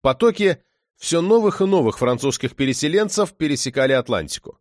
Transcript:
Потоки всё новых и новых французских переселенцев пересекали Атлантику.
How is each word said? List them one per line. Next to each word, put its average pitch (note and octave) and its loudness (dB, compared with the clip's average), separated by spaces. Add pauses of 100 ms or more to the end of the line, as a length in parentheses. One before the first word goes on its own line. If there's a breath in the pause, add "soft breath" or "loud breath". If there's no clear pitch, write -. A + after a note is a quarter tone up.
Потоки G3+ 2 (380)
всё - -2
новых G#3 2
и F#3+ 2
новых D#3+ 2
французских B2 -2
переселенцев F3 -2
пересекали C3+ -2
Атлантику. A#2 -4